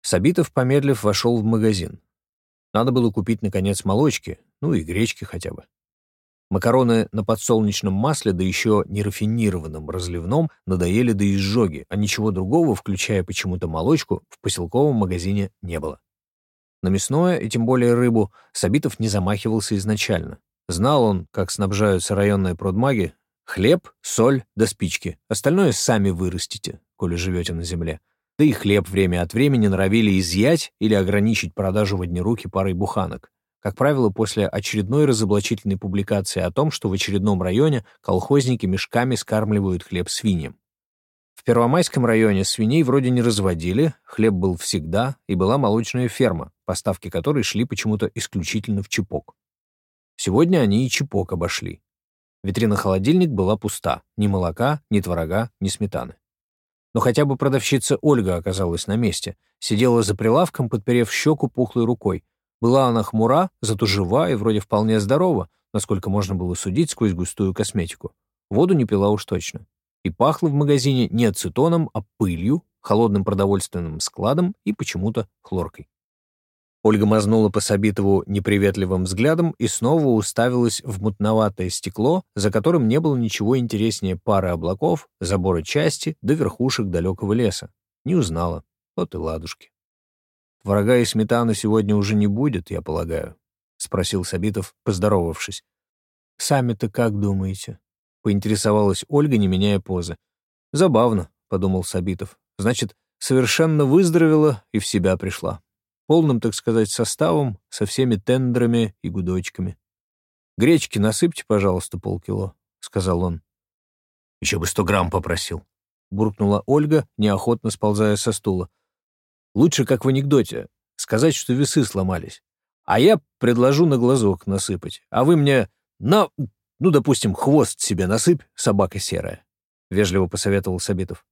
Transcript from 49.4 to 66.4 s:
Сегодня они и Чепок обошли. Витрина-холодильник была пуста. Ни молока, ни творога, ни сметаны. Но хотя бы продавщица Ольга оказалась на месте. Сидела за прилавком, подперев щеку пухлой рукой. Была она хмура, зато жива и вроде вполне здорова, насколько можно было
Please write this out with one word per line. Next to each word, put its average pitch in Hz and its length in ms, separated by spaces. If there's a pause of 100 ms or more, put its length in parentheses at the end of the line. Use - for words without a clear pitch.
Сегодня 160 440
они 113 260
и 120 40
Чепок 98 440
обошли. 87 480 (640)
Витрина-холодильник 104 840
была 101 280
пуста. - 460 (120)
Ни 104 120
молока, 98 640
ни 104 120
творога, 87 580
ни 95 80
сметаны. - 480 (800)
Но 110 80
хотя 135 240
бы 139 100
продавщица 135 680
Ольга 113 340
оказалась 87 520
на 101 80
месте. 104 400 (240)
Сидела 117 440
за 95 120
прилавком, 117 540
подперев 120 420
щеку 147 380
пухлой 120 360
рукой. 101 380 (380)
Была 127 260
она 117 160
хмура, 123 480 (100)
зато 110 240
жива 101 440
и 135 60
вроде 107 240
вполне 110 400
здорова, 135 500 (240)
насколько 98 360
можно 98 260
было 90 200